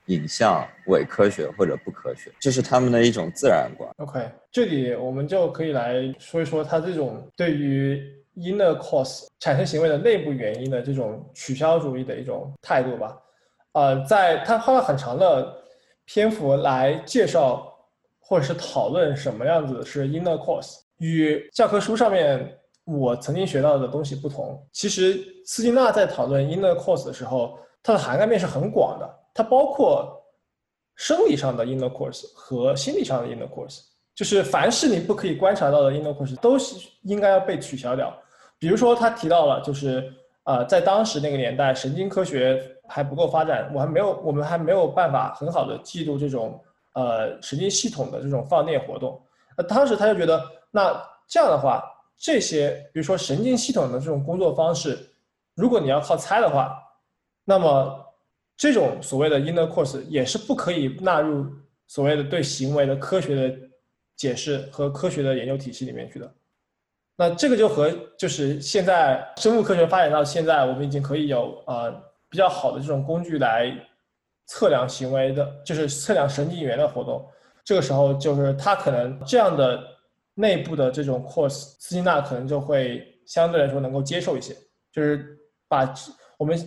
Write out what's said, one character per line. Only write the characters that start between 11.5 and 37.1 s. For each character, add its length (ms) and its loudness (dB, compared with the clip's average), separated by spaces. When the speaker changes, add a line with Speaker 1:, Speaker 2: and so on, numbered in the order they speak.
Speaker 2:
消 240 2
主 180 -6
义 60 -6
的 140 -8
一 80 -10
种 360 -8
态 220 0
度 140 -4
吧。 200 -8
呃， 300 2
在 340 4
他 200 0
花 140 2
了 100 6
很 160 0
长 180 -6
的 400 2
篇 240 2
幅 280 2
来 380 2
介 180 2
绍 400 2
或 180 -2
者 80 2
是 100 -2
讨 340 -2
论 280 0
什 160 -6
么 140 -4
样 180 2
子 200 -8
是 240 -6
inner 280 -2
cause， 440 -6
与 560 0
教 140 4
科 100 2
书 180 -2
上 140 4
面 480 0
我 300 -2
曾 180 -6
经 140 -2
学 160 -2
到 160 4
的 80 -4
东 180 -6
西 120 -8
不 120 -8
同。 320 -10
其 160 -4
实 360 0
斯 160 -6
金 100 4
纳 200 6
在 120 4
讨 220 -2
论 180 2
inner 320 2
cause 300 0
的 60 -10
时 120 -12
候， 320 -4
它 80 2
的 60 4
涵 200 -2
盖 80 2
面 120 4
是 60 -2
很 240 -2
广 300 0
的， 100 -10
它 120 0
包 220 4
括 540 0
生 280 2
理 120 4
上 200 -2
的 80 -2
inner 240 -4
cause 360 -10
和 400 -2
心 220 -4
理 80 0
上 180 -2
的 100 -8
inner 160 -10
cause， 300 -16
就 120 -6
是 180 4
凡 280 2
是 180 2
你 100 2
不 160 -2
可 140 -6
以 80 -4
观 180 4
察 160 2
到 120 6
的 100 4
inner 200 -4
cause 280 -6
都 180 4
是 160 -6
应 180 -2